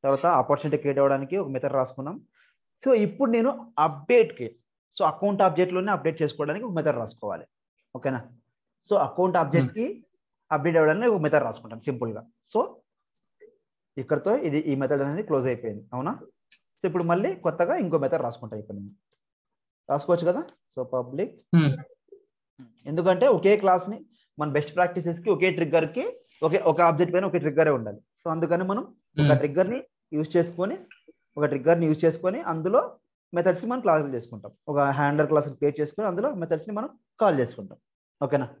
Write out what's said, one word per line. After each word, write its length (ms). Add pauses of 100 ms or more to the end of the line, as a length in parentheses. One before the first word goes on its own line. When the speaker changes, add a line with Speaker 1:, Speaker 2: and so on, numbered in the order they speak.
Speaker 1:
తర్వాత 300
opportunity 440
create 220
అవ్వడానికి 380
ఒక 120
method 260
రాసుకున్నాం. 400 (680)
So, 140
ఇప్పుడు 340
నేను 200 (260)
అప్‌డేట్‌కి, 720 (480)
so, 100
account 360
ఆబ్జెక్ట్‌లోనే 500
update 280
చేసుకోవడానికి 460
ఒక 100
method 240
రాసుకోవాలి. 460 (500)
ఓకేనా? 260 (680)
So, 100
account 380
Speaker 2:
Hmm. 60
Speaker 1:
ఆబ్జెక్ట్‌కి 440 (640)
update 260
అవ్వడానికి 340
ఒక 100
method 240
రాసుకుంటాం 380
సింపుల్‌గా. 400 (240)
So, 120 (1400)
ఇక్కడతో 420
ఇది, 220
ఈ 140
method 280
అనేది 200
close 240
అయిపోయింది. 420
అవునా? 220 (640)
So, 100
ఇప్పుడు 200
మళ్ళీ 260 (100)
కొత్తగా 360
ఇంకో 220
method 240
రాసుకుంటాం 360
ఇక్కడ 160
నుంచి. 200 (960)
రాసుకోవచ్చు 380
కదా? 140 (260)
So, 200
public. 460 (160)
Speaker 2:
Hmm. 220 (1120)
Speaker 1:
ఎందుకంటే 440
ఒకే 280
క్లాస్‌ని 400 (400)
మన 140
best 220
ప్రాక్టీసెస్‌కి 580
ఒకే 200
ట్రిగ్గర్‌కి 520 (380)
ఒకే, 220
ఒక 180
object 320
పైన 120
ఒకే 140
ట్రిగ్గరే 320
ఉండాలి. 280 (160)
So, 140
అందుకని 360
మనం 180 (340)
ఒక 80
Speaker 2:
Hmm. 140
Speaker 1:
ట్రిగ్గర్‌ని 400 (320)
యూజ్ 180
చేసుకొని, 460 (600)
ఒక 100
ట్రిగ్గర్‌ని 420
యూజ్ 140
చేసుకొని 420
అందులో 380 (520)
మెథడ్స్‌ని 360
మనం 120
క్లాసులు 320
చేసుకుంటాం. 380 (160)
ఒక 120 (140)
handler 360
క్లాస్‌ని 280
create 220
చేసుకొని 280
అందులో 280
మెథడ్స్‌ని 400
మనం 140 (300)
call 180
చేసుకుంటాం. 400 (440)
ఓకేనా? 260 (140)